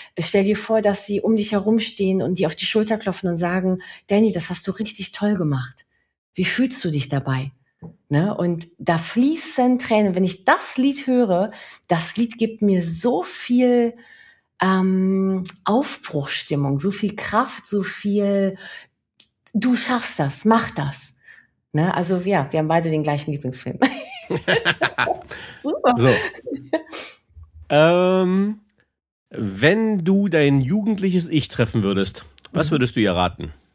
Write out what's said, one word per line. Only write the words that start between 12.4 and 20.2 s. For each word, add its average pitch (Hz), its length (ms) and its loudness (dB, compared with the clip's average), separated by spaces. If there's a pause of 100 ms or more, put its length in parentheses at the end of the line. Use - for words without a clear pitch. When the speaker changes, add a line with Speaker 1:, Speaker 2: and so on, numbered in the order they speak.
Speaker 1:
mir 190 220 4
so 233 400 -2
viel, 247 720 2 (680)
ähm, 190 840 2 (220)
Aufbruchsstimmung, 143 1120 -2
so 190 120 -2
viel 202 240 -4
Kraft, - 520 -4
so 202 160 -2
viel, 202 720 0 (1000)
„Du 240 220 2
schaffst - 440 -2
das, 139 260 -2